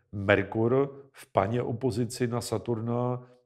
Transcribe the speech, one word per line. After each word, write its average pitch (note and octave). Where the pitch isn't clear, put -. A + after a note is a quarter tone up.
Merkur A2
v -
paně G#2+
opozici A#2+
na A#2
Saturna A#2+